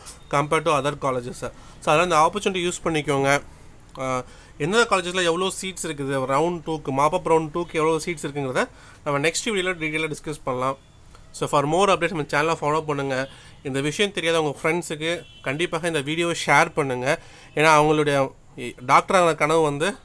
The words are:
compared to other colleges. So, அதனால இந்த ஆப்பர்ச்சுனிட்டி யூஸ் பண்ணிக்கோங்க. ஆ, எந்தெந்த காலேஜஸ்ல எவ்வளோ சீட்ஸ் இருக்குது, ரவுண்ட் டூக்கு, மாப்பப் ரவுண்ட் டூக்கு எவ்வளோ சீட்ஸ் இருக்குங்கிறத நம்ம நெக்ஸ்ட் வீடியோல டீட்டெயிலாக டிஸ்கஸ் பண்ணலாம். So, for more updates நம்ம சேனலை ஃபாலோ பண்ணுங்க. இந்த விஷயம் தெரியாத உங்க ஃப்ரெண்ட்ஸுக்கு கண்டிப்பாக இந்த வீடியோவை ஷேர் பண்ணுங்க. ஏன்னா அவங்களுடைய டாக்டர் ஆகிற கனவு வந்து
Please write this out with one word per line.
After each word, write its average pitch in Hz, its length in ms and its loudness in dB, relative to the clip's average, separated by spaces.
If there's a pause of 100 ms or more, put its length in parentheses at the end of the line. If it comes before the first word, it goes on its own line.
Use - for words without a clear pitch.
(300)
compared 151 340 0
to 156 160 2
other 143 180 -2
colleges. 127 320 -4
So, 120 200 -10 (340)
அதனால 160 180 4
இந்த 175 140 2
ஆப்பர்ச்சுனிட்டி 185 460 2
யூஸ் 175 220 -4
பண்ணிக்கோங்க. 143 580 2 (560)
ஆ, 131 240 -4 (360)
எந்தெந்த 202 380 2
காலேஜஸ்ல 180 280 -2
எவ்வளோ 175 360 0
சீட்ஸ் 190 260 -8
இருக்குது, 139 400 -4
ரவுண்ட் 156 400 0
டூக்கு, 151 320 -4
மாப்பப் 160 300 0
ரவுண்ட் 160 260 4
டூக்கு 170 180 -6
எவ்வளோ 160 320 0
சீட்ஸ் 165 220 -6
இருக்குங்கிறத 143 420 -4 (360)
நம்ம 143 240 0
நெக்ஸ்ட் - 200 -4
வீடியோல 185 300 -2
டீட்டெயிலாக 156 360 -4
டிஸ்கஸ் - 300 -10
பண்ணலாம். 131 320 -2 (540)
So, - 180 -6
for 147 180 2
more 180 300 4
updates 165 180 -2
நம்ம 151 80 -4
சேனலை 156 340 0
ஃபாலோ 156 280 -2
பண்ணுங்க. 139 440 -4 (340)
இந்த 135 180 -4
விஷயம் 170 320 -2
தெரியாத 165 300 0
உங்க 143 200 -2
ஃப்ரெண்ட்ஸுக்கு 165 640 -4 (180)
கண்டிப்பாக 160 440 -4
இந்த 160 140 0
வீடியோவை 165 340 -2 (120)
ஷேர் 156 260 6
பண்ணுங்க. 135 500 -2 (320)
ஏன்னா - 40 -2
அவங்களுடைய 151 720 4 (540)
டாக்டர் 170 300 4
ஆகிற 170 180 4
கனவு 151 280 2
வந்து 151 320 0 (100)